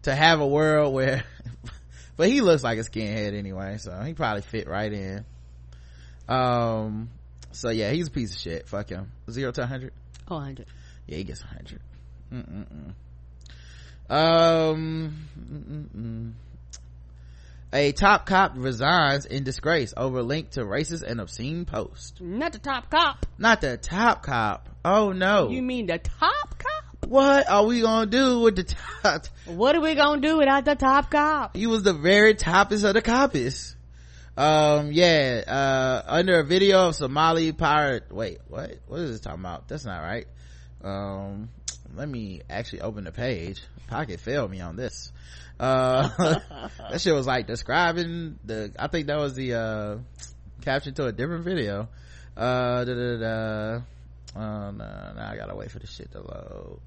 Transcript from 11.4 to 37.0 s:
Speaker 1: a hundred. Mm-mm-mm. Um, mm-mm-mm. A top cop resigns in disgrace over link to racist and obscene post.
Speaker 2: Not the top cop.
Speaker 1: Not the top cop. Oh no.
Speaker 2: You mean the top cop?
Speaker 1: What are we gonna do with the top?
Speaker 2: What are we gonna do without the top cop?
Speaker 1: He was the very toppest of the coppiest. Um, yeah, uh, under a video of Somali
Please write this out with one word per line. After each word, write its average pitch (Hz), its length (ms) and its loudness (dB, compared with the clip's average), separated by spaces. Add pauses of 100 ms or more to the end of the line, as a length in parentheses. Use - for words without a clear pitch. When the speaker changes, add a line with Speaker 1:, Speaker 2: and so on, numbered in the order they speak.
Speaker 1:
a - 40 -16
hundred. - 340 -16 (520)
Mm-mm-mm. 92 600 -14 (1160)
Um, 160 1160 2 (120)
mm-mm-mm. 117 920 -10 (1400)
A 143 180 4
top 196 340 4
cop 190 300 4
resigns 139 720 2
in 139 180 -6
disgrace 143 540 -2
over 127 260 -2
link 143 280 -4
to 131 100 -6
racist 147 420 -4
and 117 180 -6
obscene 160 440 -8
post. - 560 -8
Speaker 2:
Not 240 320 -6
the 233 60 -14
top 262 300 -8
cop. 302 360 2 (120)
Speaker 1:
Not 220 240 4
the 127 160 -2
top 220 460 2
cop. 113 460 -2 (140)
Oh 202 280 4
no. 185 380 4
Speaker 2:
You 254 120 -2
mean 254 260 -2
the 165 120 -2
top - 580 0
cop? - 520 -6
Speaker 1:
What 269 400 6
are 208 160 6
we 233 160 2
gonna 220 280 4
do 247 300 4
with 226 160 6
the 185 80 0 (400)
top? 151 240 2 (180)
Speaker 2:
What 214 300 2
are 330 60 2
we 320 140 2
gonna 294 260 4
do 311 160 4
without 277 280 6
the 294 100 4
top 269 360 4
cop? 294 440 2
Speaker 1:
He 214 120 -2
was 220 160 2
the 190 100 6
very 202 420 6
toppest 202 500 4
of 196 100 4
the 214 60 4
coppiest. 220 720 0 (640)
Um, 147 540 4
yeah, 147 560 4
uh, 131 600 0
under 175 320 4
a 151 40 2
video 185 460 6
of 151 60 -2
Somali 160 580 2